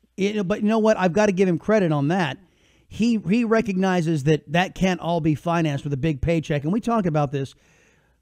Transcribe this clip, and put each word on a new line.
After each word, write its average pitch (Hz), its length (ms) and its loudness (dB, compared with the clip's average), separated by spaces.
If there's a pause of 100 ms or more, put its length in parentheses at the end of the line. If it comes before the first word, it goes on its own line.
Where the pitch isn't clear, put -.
(180)
You 202 160 0
know, 208 100 -2
but 208 180 -4
you 214 60 0
know 220 120 2
what? 220 180 4
I've 180 160 2
gotta 208 180 4
give 190 160 2
him 175 100 2
credit 196 360 2
on 143 160 0
that. 165 280 -2 (520)
He, 226 300 0
he 208 260 0
recognizes 185 800 0
that 151 260 2
that 170 240 -2
can't 185 240 0
all 170 220 -2
be 156 120 2
financed 160 520 -2
with 143 80 -4
a 139 40 -2
big 143 240 -2
paycheck. 156 420 -2
And 156 100 -2
we 226 80 -2
talk 226 240 -2
about 151 260 0
this. 139 240 -6 (680)